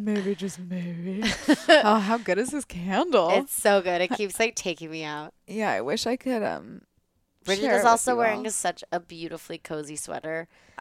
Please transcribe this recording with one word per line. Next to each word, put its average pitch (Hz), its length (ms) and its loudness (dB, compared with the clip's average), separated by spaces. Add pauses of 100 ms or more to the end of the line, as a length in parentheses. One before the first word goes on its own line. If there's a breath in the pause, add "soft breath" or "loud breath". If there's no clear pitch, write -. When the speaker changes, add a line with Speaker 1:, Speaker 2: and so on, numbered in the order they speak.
Speaker 1:
Maybe, 208 320 0
just 196 260 -8
maybe. 180 640 -6 (240)
Speaker 2:
<laughs> - 220 4
Speaker 1:
Oh, 220 300 8
how 208 180 0
good 196 220 0
is 254 100 -2
this 285 160 -6
candle? 190 680 2
Speaker 2:
It's 277 220 2
so 202 280 4
good. 175 200 0
It 180 100 0
keeps, 202 280 -2
like, 226 160 0
taking 165 340 -6
me 160 140 -8
out. 151 300 -8 (120)
Speaker 1:
Yeah, 214 260 -2
I 101 100 0
wish 147 260 -2
I 240 80 0
could, 247 260 -2
um, 85 400 -6 (600)
Speaker 2:
Bridget 196 180 0
Speaker 1:
share 262 140 2
Speaker 2:
is 233 60 4
Speaker 1:
it - 20 4
with 240 80 6
Speaker 2:
also 233 220 2
Speaker 1:
you 240 40 0
Speaker 2:
wearing 220 220 0
Speaker 1:
all. 214 80 -6
Speaker 2:
a, 220 40 -4
such - 400 -4
a 175 80 -2
beautifully 165 600 -12
cozy 151 360 -8
sweater. 160 520 -8 (340 loud breath)